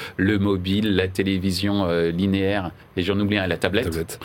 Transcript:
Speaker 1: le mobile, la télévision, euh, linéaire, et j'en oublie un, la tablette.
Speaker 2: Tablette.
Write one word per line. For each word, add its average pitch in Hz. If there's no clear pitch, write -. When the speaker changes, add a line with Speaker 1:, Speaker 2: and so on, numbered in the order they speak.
Speaker 1:
le 98
mobile, 98
la 95
télévision, 95
euh, 85
linéaire, 95
et 98
j'en 98
oublie 101
un, 92
la 85
tablette. 98
Speaker 2:
Tablette. 82